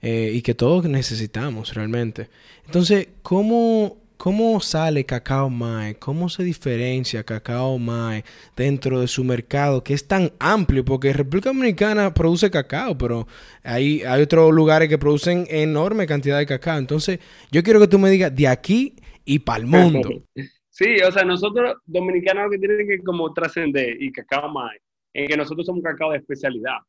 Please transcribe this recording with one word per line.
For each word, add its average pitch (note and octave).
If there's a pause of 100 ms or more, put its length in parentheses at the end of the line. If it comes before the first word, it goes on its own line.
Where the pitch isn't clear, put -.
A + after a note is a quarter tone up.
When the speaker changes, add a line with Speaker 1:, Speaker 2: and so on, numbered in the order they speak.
Speaker 1:
eh, A2+
y A#2+
que A#2+
todos E3
necesitamos B2
realmente. A2+ (360)
Entonces, F3 (140)
¿cómo, A3 (180)
cómo G#3+
sale D#3
Cacao C3+
Mae? A2+
¿Cómo E3
se F3+
diferencia B2+
Cacao B2
Mae A#2 (340)
dentro C3
de B2
su C3
mercado, C3
que C#3
es C#3+
tan F#3+
amplio? D3+
Porque C3+
República D3
Dominicana G#3
produce E3+
cacao, E3
pero A#2 (380)
hay, C3+
hay B2+
otros D#3+
lugares D#3
que D#3
producen D3+
enorme D#3+
cantidad C#3+
de D3
cacao. D3
Entonces, D3+ (320)
yo E3+
quiero G#3+
que G#3
tú G3
me G3
digas, F#3
de C#3
aquí G#3+ (300)
y C#3
pa'l A2+
mundo. D#3+ (120)
Speaker 2:
<laughs> C3+ (160)
Sí, A3+ (100)
o F#3
sea, F#3+
nosotros G3+ (120)
dominicanos F#3
lo G3+
que G3
tienen G#3
que G3
como E3+
trascender, C#3+
y C3+
Cacao C#3
Mae, A#2+ (340)
en C#3+
que D3+
nosotros D#3
somos F3+
cacao D#3
de C#3+
especialidad C3 (120)